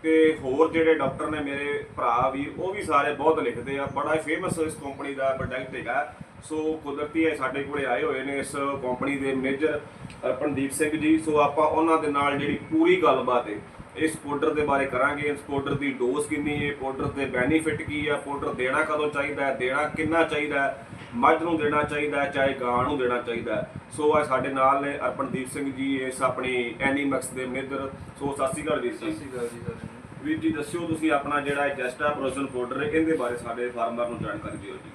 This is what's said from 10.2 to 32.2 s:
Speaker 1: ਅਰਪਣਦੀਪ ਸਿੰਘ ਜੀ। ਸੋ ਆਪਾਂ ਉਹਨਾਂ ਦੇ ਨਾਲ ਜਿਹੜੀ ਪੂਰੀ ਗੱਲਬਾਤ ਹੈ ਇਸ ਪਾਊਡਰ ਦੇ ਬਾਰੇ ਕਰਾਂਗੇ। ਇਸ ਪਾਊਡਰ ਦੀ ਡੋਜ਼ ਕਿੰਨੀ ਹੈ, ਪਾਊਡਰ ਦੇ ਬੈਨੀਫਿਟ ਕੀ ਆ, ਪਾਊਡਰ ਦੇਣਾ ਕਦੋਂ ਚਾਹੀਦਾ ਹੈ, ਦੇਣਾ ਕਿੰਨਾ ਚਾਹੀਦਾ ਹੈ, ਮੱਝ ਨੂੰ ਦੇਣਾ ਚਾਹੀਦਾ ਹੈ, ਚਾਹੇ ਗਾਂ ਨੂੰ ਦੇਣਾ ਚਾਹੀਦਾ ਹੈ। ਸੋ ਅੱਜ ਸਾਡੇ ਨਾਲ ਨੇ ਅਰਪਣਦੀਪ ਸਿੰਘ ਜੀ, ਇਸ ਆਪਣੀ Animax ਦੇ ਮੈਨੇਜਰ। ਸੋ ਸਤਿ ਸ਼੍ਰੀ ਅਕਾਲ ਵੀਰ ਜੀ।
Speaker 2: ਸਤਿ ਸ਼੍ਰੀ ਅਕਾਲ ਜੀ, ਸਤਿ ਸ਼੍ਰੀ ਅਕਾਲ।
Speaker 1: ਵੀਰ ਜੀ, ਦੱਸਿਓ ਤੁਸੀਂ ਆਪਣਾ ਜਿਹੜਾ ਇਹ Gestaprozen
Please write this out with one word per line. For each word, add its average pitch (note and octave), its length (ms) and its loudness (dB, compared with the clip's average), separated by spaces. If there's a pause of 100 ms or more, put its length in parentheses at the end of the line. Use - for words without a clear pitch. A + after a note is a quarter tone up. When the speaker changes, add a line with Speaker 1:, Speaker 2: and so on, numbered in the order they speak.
Speaker 1:
ਅਰਪਣਦੀਪ C3+ 460 0
ਸਿੰਘ D3+ 200 2
ਜੀ। D#3 280 4
ਸੋ D3+ 200 2
ਆਪਾਂ - 280 4
ਉਹਨਾਂ D#3+ 300 4
ਦੇ D3+ 100 0
ਨਾਲ C#3+ 320 2
ਜਿਹੜੀ C#3+ 160 0
ਪੂਰੀ E3 480 4
ਗੱਲਬਾਤ B2 440 4
ਹੈ G#2 80 -4 (400)
ਇਸ D3+ 200 0
ਪਾਊਡਰ C#3+ 380 0
ਦੇ D3 120 2
ਬਾਰੇ C#3 200 2
ਕਰਾਂਗੇ। C#3+ 440 2
ਇਸ C#3+ 100 -2
ਪਾਊਡਰ C#3 340 -2
ਦੀ C3+ 180 0
ਡੋਜ਼ B2+ 360 0
ਕਿੰਨੀ D3 420 0
ਹੈ, C#3+ 40 -4
ਪਾਊਡਰ C3 320 -4
ਦੇ C3+ 200 -2
ਬੈਨੀਫਿਟ D3+ 560 2
ਕੀ D3+ 260 -2
ਆ, D3 80 2
ਪਾਊਡਰ C#3 380 -4
ਦੇਣਾ C3 300 2
ਕਦੋਂ D3+ 260 0
ਚਾਹੀਦਾ C#3+ 360 -2
ਹੈ, C3+ 100 0
ਦੇਣਾ C3 280 0
ਕਿੰਨਾ D#3 400 2
ਚਾਹੀਦਾ D3+ 380 0
ਹੈ, - 260 -2 (280)
ਮੱਝ D#3 280 6
ਨੂੰ E3+ 140 2
ਦੇਣਾ D3 260 2
ਚਾਹੀਦਾ D3 400 0
ਹੈ, C3 80 -2
ਚਾਹੇ C#3 220 2
ਗਾਂ B2 300 2
ਨੂੰ C#3+ 140 0
ਦੇਣਾ B2 200 2
ਚਾਹੀਦਾ A#2 380 -4
ਹੈ। - 160 -4 (260)
ਸੋ D3+ 220 4
ਅੱਜ D3 80 2
ਸਾਡੇ C3 220 0
ਨਾਲ C3+ 320 4
ਨੇ C#3 160 -2
ਅਰਪਣਦੀਪ B2+ 540 -4
ਸਿੰਘ C#3 220 -4
ਜੀ, C3+ 240 -2
ਇਸ C3 240 -4
ਆਪਣੀ B2+ 540 0 (140)
Animax C#3 320 0 (140)
ਦੇ B2+ 100 -4
ਮੈਨੇਜਰ। C3+ 460 -6 (280)
ਸੋ C#3 160 -2
ਸਤਿ C#3 120 0
ਸ਼੍ਰੀ D3+ 160 -4
ਅਕਾਲ D3+ 160 0
ਵੀਰ A#2+ 120 -2
ਜੀ। - 60 -10
Speaker 2:
ਸਤਿ D#3+ 160 -4
ਸ਼੍ਰੀ C#3 160 -10
ਅਕਾਲ B2+ 120 -6
ਜੀ, A#2+ 60 -4
ਸਤਿ - 120 -10
ਸ਼੍ਰੀ - 140 -8
ਅਕਾਲ। - 160 -12 (340)
Speaker 1:
ਵੀਰ D#3 140 0
ਜੀ, D#3+ 120 0
ਦੱਸਿਓ D#3+ 380 -2
ਤੁਸੀਂ D#3 240 0
ਆਪਣਾ C#3+ 300 2
ਜਿਹੜਾ C#3+ 240 0
ਇਹ C#3 100 0
Gestaprozen C3+ 720 -2